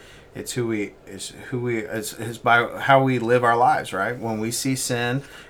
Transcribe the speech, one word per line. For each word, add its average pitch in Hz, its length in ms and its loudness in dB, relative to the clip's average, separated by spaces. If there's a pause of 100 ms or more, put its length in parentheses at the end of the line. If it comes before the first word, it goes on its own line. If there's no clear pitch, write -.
(340)
It's - 180 -10
who 120 160 -2
we, 104 260 -2 (120)
it's 95 240 -12 (200)
who 123 100 -4
we, 120 180 -2
it's, 107 360 -6
it's 117 240 -10
by 117 420 4
how 135 220 6
we 131 160 2
live 117 240 4
our 117 140 4
lives, 123 360 2
right? 101 240 -4
When 110 220 -6
we 113 140 -4
see 131 240 -2
sin, 123 460 -2 (280)